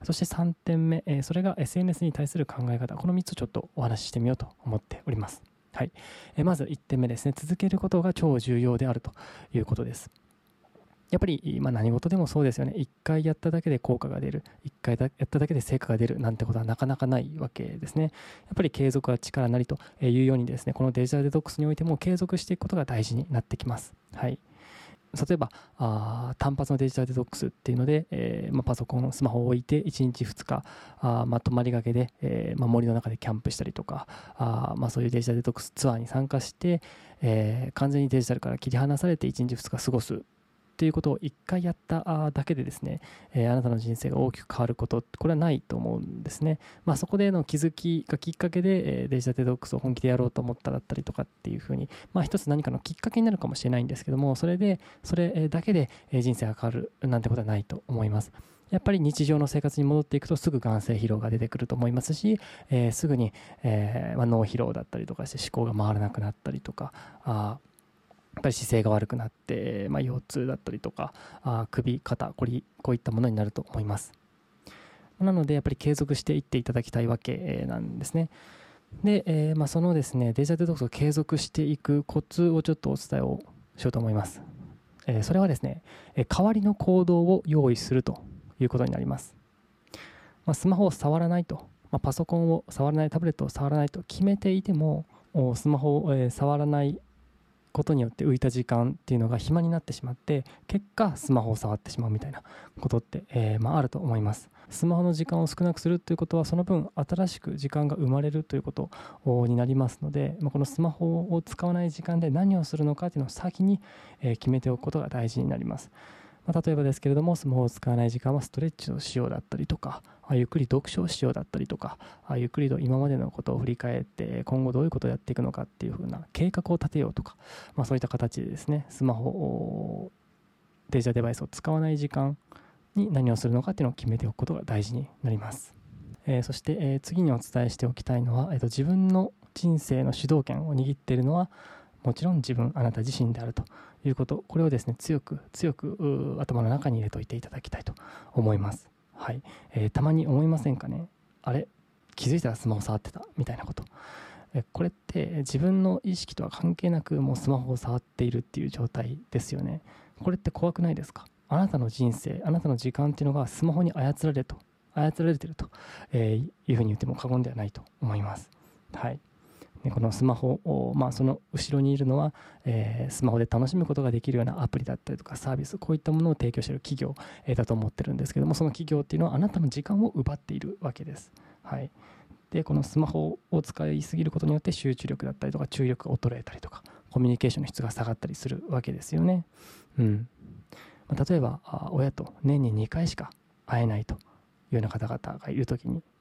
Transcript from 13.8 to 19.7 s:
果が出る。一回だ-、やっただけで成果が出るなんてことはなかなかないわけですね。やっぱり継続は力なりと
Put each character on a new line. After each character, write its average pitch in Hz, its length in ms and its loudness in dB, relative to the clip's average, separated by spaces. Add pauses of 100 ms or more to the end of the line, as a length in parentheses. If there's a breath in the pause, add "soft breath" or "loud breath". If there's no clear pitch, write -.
果 - 120 -4
が - 100 -4
出 139 100 -2
る。 147 140 -6 (200 loud breath)
一 147 80 -10 (120)
回 120 120 2
だ-、 127 120 0 (100)
や 139 80 0
っ - 20 -20
た 151 120 0
だ 147 80 4
け 160 80 0
で 131 60 2
成 131 180 0
果 - 80 -6
が 113 100 2
出 117 80 6
る - 140 0
な 117 100 0
ん 113 80 -2
て - 80 0
こ - 80 0
と 117 60 0
は 113 60 -2
な 113 100 0
か 131 100 0
な 131 120 0
か 131 100 0
な 127 100 2
い 131 220 -2
わ 135 120 -4
け - 120 -8
で - 240 -10
す - 80 -16
ね。 156 80 4
や 156 60 0
っ - 20 -4 (440 loud breath)
ぱ - 60 2
り 165 80 2
継 135 220 2
続 135 180 0
は 123 80 2
力 - 300 -2
な 117 100 2
り 123 80 2
と - 140 -6 (220 loud breath)